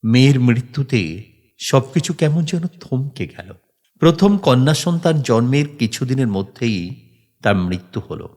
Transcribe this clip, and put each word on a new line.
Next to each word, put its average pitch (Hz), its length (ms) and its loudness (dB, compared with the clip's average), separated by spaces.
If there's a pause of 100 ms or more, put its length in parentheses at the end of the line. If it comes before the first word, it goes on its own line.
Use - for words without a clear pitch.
মেয়ের 127 360 4
মৃত্যুতে 120 840 -2 (360)
সবকিছু - 540 -2
কেমন 156 320 0
যেন 165 160 -4 (180)
থমকে 131 480 -6
গেল। 92 260 -18 (460)
প্রথম 190 380 4
কন্যা 135 360 2
সন্তান 165 480 0
জন্মের 127 440 2 (140)
কিছুদিনের 127 480 -2
মধ্যেই 98 680 -4 (480)
তার 101 120 2
মৃত্যু 90 540 -6
হলো। 85 280 -12